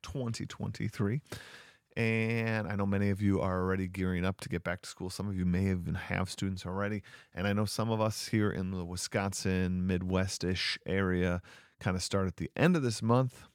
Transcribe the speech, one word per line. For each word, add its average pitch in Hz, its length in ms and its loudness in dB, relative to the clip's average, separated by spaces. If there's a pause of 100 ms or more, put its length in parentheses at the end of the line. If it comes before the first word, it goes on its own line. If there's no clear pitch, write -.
twenty 120 440 -4
twenty-three. 107 760 -2 (720)
And 113 720 0
I 104 80 -2
know 98 120 0
many 98 240 4
of 98 100 0
you 98 180 4
are 92 220 2
already 95 260 0
gearing 92 380 0
up 98 160 -2
to - 80 -12
get 87 140 -2
back 87 180 -2
to - 80 -12
school. 92 220 -8
Some 101 180 -6
of 95 80 -4
you 90 80 2
may 92 240 4
even 90 240 0
have 92 340 -2
students 95 380 -4
already. 101 380 -2 (320)
And 95 100 -2
I 101 80 4
know 104 120 2
some 113 260 -2
of 110 100 2
us - 280 0
here 104 200 4
in 92 220 -2
the 90 120 -4
Wisconsin, 92 1000 0
Midwest-ish 92 1000 0
area 90 520 2 (400)
kinda 92 200 0
start 95 260 0
at 90 120 -4
the 82 180 -4
end 175 200 4
of 156 60 2
this 117 220 -2
month. 123 400 2 (120)